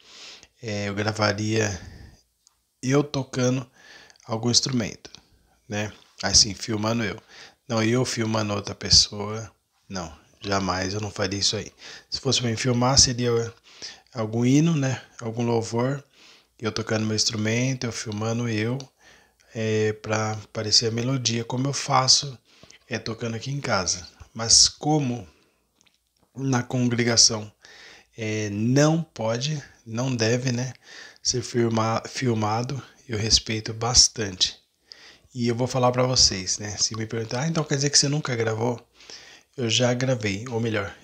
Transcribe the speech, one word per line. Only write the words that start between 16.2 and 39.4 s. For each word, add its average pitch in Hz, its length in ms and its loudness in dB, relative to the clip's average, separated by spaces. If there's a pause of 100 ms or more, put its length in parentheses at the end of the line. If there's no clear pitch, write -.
eu 110 140 -2
tocando 110 320 0
meu 110 100 0
instrumento, 120 680 0
eu 113 80 -6
filmando 113 560 -4
eu, 113 280 -2 (800)
é, 110 360 0
pra 107 400 -2
aparecer 107 540 0
a 110 40 0
melodia, 117 540 -2
como 127 200 -4
eu 139 60 -2
faço, 131 640 2 (520)
é, 113 100 -4
tocando 113 360 -6
aqui 113 140 -8
em 139 120 -4
casa. 92 440 -2 (280)
Mas 113 340 6
como 131 580 -2 (1080)
na 131 260 2
congregação, 120 880 2 (680)
é, 107 320 -2
não 139 520 4
pode, 127 640 -4 (220)
não 120 280 -2
deve, 123 380 2
né, 123 220 -2 (500)
ser 123 180 0
filma-, 113 640 2
filmado, 117 800 -2 (240)
eu 110 100 -4
respeito 107 560 0
bastante. 110 840 0 (760)
E 120 140 -2
eu 117 80 0
vou 123 120 0
falar 123 260 2
pra 127 100 2
vocês, 120 540 2
né, 101 180 -8
se - 180 -2
me 110 120 -6
perguntar, 117 380 -4
"Ah, 165 40 0
então 165 160 0
quer - 120 -2
dizer 143 160 0
que - 60 4
você 143 120 4
nunca 143 260 -2
gravou?" 113 500 -2 (720)